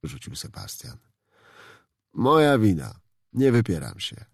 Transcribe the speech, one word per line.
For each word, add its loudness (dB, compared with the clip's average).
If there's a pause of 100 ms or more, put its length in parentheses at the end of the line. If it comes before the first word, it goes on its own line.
rzucił -12
Sebastian. -16 (1160)
Moja 4
wina. 0 (340)
Nie 4
wypieram 0
się. -12